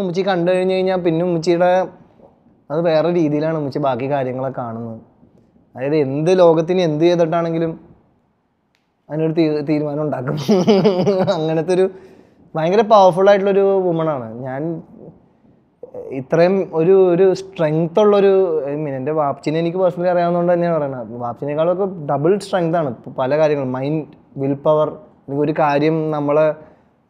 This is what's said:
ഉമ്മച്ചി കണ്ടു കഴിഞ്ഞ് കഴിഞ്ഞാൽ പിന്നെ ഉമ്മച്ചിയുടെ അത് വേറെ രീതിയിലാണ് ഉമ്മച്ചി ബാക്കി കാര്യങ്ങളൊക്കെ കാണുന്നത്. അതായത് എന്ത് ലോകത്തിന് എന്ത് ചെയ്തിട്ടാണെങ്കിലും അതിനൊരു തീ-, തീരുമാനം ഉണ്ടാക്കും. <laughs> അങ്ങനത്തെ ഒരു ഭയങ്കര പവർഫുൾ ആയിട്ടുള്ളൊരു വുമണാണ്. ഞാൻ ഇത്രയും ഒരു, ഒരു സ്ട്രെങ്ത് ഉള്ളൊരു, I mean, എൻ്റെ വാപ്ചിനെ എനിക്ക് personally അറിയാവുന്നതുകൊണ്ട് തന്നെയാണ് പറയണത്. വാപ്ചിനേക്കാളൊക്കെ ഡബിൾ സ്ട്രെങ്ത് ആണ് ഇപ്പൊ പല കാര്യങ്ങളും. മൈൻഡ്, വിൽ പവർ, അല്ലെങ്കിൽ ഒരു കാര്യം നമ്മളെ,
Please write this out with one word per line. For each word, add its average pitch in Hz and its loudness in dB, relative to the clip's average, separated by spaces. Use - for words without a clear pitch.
ഉമ്മച്ചി 185 -2
കണ്ടു 175 0
കഴിഞ്ഞ് 185 0
കഴിഞ്ഞാൽ 185 0
പിന്നെ 165 2
ഉമ്മച്ചിയുടെ 175 2
അത് 156 -2
വേറെ 156 2
രീതിയിലാണ് 156 0
ഉമ്മച്ചി 143 -6
ബാക്കി 135 -4
കാര്യങ്ങളൊക്കെ 131 -6
കാണുന്നത്. 113 -12
അതായത് 143 -4
എന്ത് 151 -2
ലോകത്തിന് 170 2
എന്ത് 151 0
ചെയ്തിട്ടാണെങ്കിലും 165 0
അതിനൊരു 156 -2
തീ-, 151 0
തീരുമാനം 147 -2
ഉണ്ടാക്കും. 131 -4
<laughs> 185 0
അങ്ങനത്തെ 160 -2
ഒരു 190 2
ഭയങ്കര 175 2
പവർഫുൾ 190 6
ആയിട്ടുള്ളൊരു 196 4
വുമണാണ്. 160 -2
ഞാൻ 135 -8
ഇത്രയും 165 0
ഒരു, 185 4
ഒരു 185 4
സ്ട്രെങ്ത് 165 -2
ഉള്ളൊരു, 196 4
I 143 -6
mean, 151 -6
എൻ്റെ 135 -4
വാപ്ചിനെ 151 -2
എനിക്ക് 170 -2
personally 175 0
അറിയാവുന്നതുകൊണ്ട് 175 0
തന്നെയാണ് 170 0
പറയണത്. 127 -6
വാപ്ചിനേക്കാളൊക്കെ 147 -4
ഡബിൾ 160 2
സ്ട്രെങ്ത് 175 -2
ആണ് 151 -2
ഇപ്പൊ 117 -12
പല 131 -2
കാര്യങ്ങളും. 147 0
മൈൻഡ്, 139 -4
വിൽ 139 -2
പവർ, 151 0
അല്ലെങ്കിൽ - -8
ഒരു 151 0
കാര്യം 156 0
നമ്മളെ, 151 0